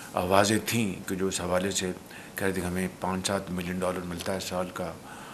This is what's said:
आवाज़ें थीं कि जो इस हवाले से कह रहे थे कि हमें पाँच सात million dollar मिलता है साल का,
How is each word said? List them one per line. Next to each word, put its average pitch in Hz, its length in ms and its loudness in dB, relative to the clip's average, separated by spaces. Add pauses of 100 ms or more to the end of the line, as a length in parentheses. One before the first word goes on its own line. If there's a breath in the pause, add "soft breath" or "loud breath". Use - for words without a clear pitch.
(160 loud breath)
आवाज़ें 98 500 6
थीं 110 280 2
कि 95 220 -4
जो 95 140 2
इस 90 120 -2
हवाले 90 300 2
से 92 200 0 (460 loud breath)
कह 101 80 0
रहे 95 60 4
थे 90 40 -6
कि 92 60 0
हमें 90 280 0 (100)
पाँच 92 280 -2
सात 98 220 0
million 90 300 -4
dollar 92 200 0
मिलता 87 340 -4
है 92 60 -2
साल 90 260 -2
का, 87 300 -6 (380 loud breath)